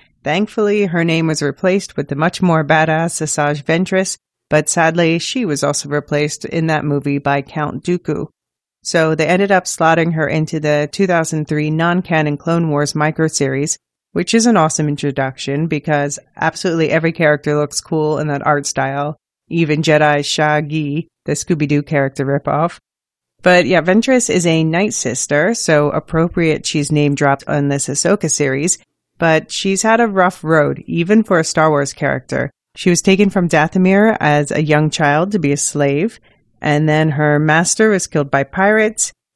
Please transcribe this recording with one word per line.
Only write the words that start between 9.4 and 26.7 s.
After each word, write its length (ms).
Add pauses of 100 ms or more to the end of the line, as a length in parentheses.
up 140
slotting 480
her 140
into 320
the 320
two 160
thousand 400
three 220
non-canon 680
Clone 320
Wars 240
microseries, 840 (340)
which 220
is 120
an 120
awesome 320
introduction 800
because 520 (160)
absolutely 540
every 240
character 420
looks 240
cool 400
in 80
that 180
art 200
style, 500 (340)
even 340
Jedi 420
Shaggy, 840 (180)
the 80
Scooby-Doo 500
character 420
ripoff. 540 (640)
But 240
yeah, 140
Ventress 480
is 180
a 160
Night 300
Sister, 600
so 380
appropriate 760
she's 260